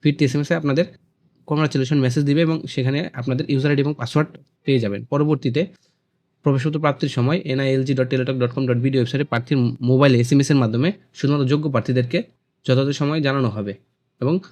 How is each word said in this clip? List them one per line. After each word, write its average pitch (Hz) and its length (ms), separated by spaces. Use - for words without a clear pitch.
ফিরতি 147 240
এসএমএস 143 260
এ 170 40
আপনাদের 151 300
কংগ্রাচুলেশন 147 520
মেসেজ 131 240
দিবে 143 180
এবং 160 260
সেখানে 135 460
আপনাদের 127 360
ইউজার 143 220
আইডি 139 100
এবং 147 160
পাসওয়ার্ড 147 400
পেয়ে 135 140
যাবেন। 107 260
পরবর্তীতে 143 640
প্রবেশপত্র 147 360
প্রাপ্তির 147 300
সময় 127 280
এনআইএলজি 135 560
ডট 127 160
টেলিটক 131 240
ডট 123 180
কম 135 160
ডট 120 100
বিডি 135 200
ওয়েবসাইটে 127 260
প্রার্থীর 123 340
মোবাইলে 131 380
এসএমএস 139 320
এর 143 60
মাধ্যমে 123 340
শুধুমাত্র 143 340
যোগ্য 151 220
প্রার্থীদেরকে 127 540
যথাযথ 135 240
সময়ে 147 320
জানানো 135 280
হবে 101 240
এবং 151 180